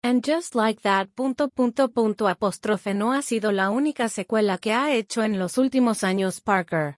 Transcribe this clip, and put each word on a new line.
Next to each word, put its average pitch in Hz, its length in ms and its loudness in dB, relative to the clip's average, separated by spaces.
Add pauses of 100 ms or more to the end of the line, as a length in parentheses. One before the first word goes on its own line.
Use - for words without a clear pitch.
And 240 220 2
Just 320 300 -2
Like 220 280 0
That, 196 320 2
punto, 262 340 -2
punto, 254 420 0
punto, 214 380 0
apóstrofe, 196 680 -2
no 208 180 0
ha 277 80 0
sido 214 320 -2
la 196 180 0
única 254 380 -2
secuela 208 480 0
que 214 160 -4
ha 269 220 0
hecho 226 300 -2
en 208 140 0
los 185 200 -2
últimos 254 460 2
años 190 360 0
Parker. 165 580 -2